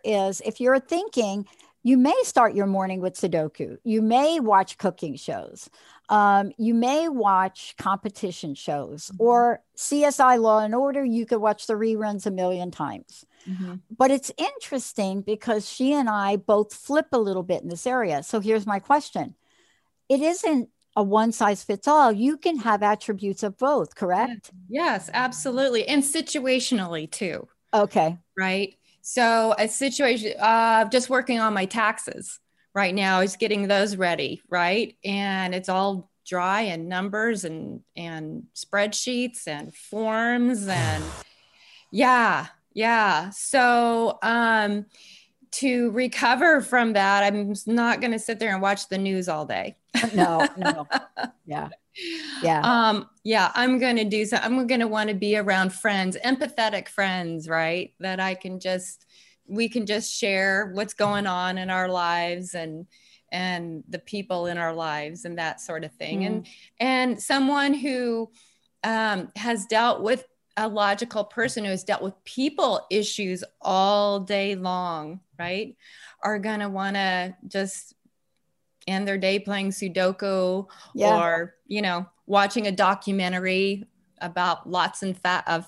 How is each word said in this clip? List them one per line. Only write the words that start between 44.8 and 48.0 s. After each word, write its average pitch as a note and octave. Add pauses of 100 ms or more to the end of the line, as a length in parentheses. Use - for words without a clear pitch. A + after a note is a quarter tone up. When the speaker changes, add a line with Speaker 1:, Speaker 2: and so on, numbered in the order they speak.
Speaker 2:
to B3
recover B3+
from A#3
that, G3
I'm G3+
s-, G#3
not A#3